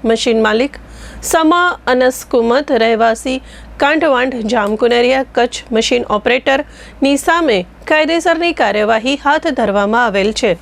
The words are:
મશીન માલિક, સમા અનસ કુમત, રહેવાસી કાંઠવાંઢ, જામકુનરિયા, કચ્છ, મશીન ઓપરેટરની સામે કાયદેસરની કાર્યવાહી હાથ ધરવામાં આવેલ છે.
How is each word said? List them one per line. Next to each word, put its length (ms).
મશીન 380
માલિક, 360
સમા 680
અનસ 380
કુમત, 460
રહેવાસી 720
કાંઠવાંઢ, 580
જામકુનરિયા, 960
કચ્છ, 400
મશીન 380
ઓપરેટરની 1080
સામે 480
કાયદેસરની 680
કાર્યવાહી 640
હાથ 320
ધરવામાં 580
આવેલ 260
છે. 300